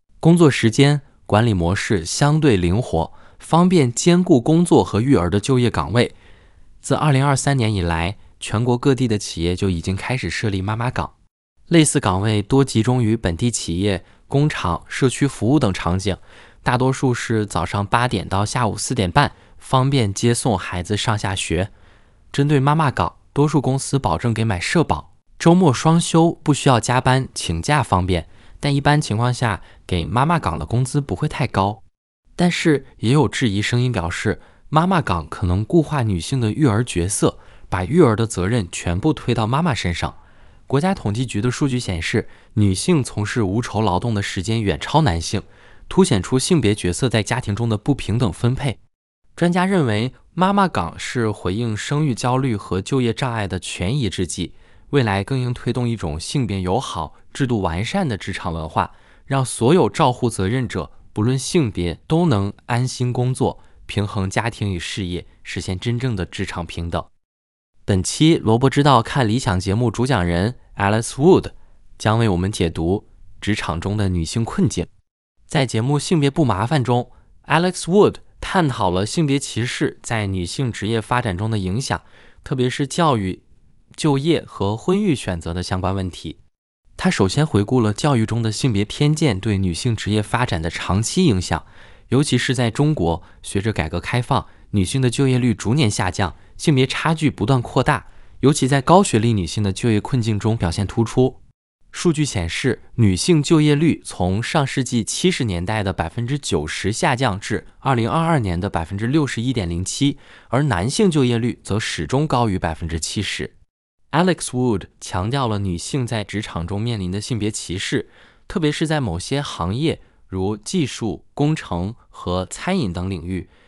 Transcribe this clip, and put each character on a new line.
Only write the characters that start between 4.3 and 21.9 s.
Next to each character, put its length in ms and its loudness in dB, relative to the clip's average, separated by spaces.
工 240 4
作 180 6
和 160 0
育 160 4
儿 140 2
的 100 2
就 180 0
业 140 2
岗 220 -4
位。 200 2
自 120 -2
二 200 2
零 120 4
二 80 2
三 220 0
年 180 2
以 80 0
来， 360 -2
全 220 -2
国 140 2
各 180 2
地 100 -2
的 120 0
企 260 -6
业 100 0
就 160 -2
已 120 -2
经 160 -4
开 180 -4
始 140 -6
设 180 -4
立 140 -2
妈 120 -4
妈 160 -4
岗。 260 -6
类 160 6
似 160 2
岗 220 0
位 200 0
多 220 2
集 180 0
中 220 2
于 140 2
本 180 -2
地 160 -2
企 280 -4
业， 260 -2
工 180 2
厂、 400 -4
社 220 0
区 180 -2
服 240 -2
务 80 4
等 140 2
场 260 -2
景， 160 -2
大 140 0
多 160 2
数 200 2
是 320 -2
早 200 -2
上 200 -2
八 220 2
点 220 -2
到 160 0
下 200 -2
午 120 -2
四 180 -4
点 160 0
半， 220 2
方 320 0
便 240 2
接 200 2
送 240 0
孩 240 -6
子 140 -4
上 240 -2
下 160 -4
学。 360 -2